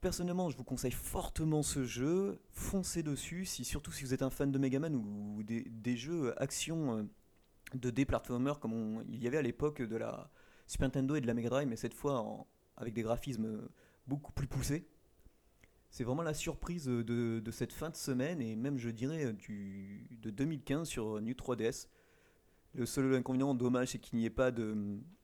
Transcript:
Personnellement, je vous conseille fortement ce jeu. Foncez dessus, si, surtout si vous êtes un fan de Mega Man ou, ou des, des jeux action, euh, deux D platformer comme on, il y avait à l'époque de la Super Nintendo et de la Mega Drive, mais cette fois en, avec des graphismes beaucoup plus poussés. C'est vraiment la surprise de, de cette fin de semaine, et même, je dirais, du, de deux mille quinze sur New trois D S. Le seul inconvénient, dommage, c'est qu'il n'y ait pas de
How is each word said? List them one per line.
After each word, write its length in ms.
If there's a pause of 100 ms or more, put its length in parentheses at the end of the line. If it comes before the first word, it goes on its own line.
Personnellement, 500
je 60
vous 80
conseille 280
fortement 680
ce 200
jeu. 560 (120)
Foncez 520
dessus, 440
si, 180
surtout 260
si 140
vous 100
êtes 80
un 80
fan 220
de 60
Mega 200
Man 160
ou, 440
ou 40
des, 200
des 340
jeux 440
action, 580
euh, 40 (720)
deux 160
D 140
platformer 560
comme 140
on, 340
il 120
y 60
avait 120
à 40
l'époque 400
de 140
la 340 (380)
Super 180
Nintendo 300
et 40
de 60
la 80
Mega 140
Drive, 180
mais 100
cette 180
fois 260
en, 260 (300)
avec 160
des 100
graphismes 680 (380)
beaucoup 260
plus 160
poussés. 380 (1040)
C'est 120
vraiment 200
la 120
surprise 520
de, 520
de 140
cette 200
fin 160
de 60
semaine, 480
et 140
même, 220
je 120
dirais, 420
du, 800
de 180
deux 160
mille 200
quinze 240
sur 340
New 120
trois 220
D 80
S. 240 (840)
Le 100
seul 300
inconvénient, 400
dommage, 380
c'est 80
qu'il 180
n'y 80
ait 40
pas 200
de 480 (260)